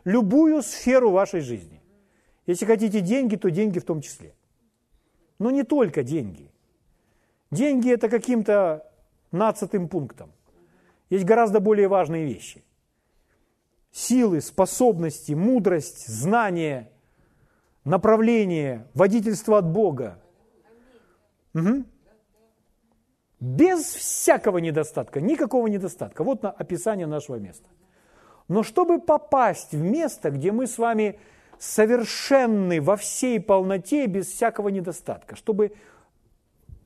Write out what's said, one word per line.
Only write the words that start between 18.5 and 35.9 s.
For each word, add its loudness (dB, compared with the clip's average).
водительство 2
от 2
Бога. -2
Мгм. 0
Без 2
всякого 0
недостатка, -4
никакого -2
недостатка. -6
Вот -4
на -4
описание -6
нашего -8
места. -16
Но 0
чтобы 2
попасть 0
в -4
место, -2
где -2
мы -2
с -10
вами 0
совершенны 2
во 2
всей -2
полноте, 0
без -2
всякого -2
недостатка, -8
чтобы -2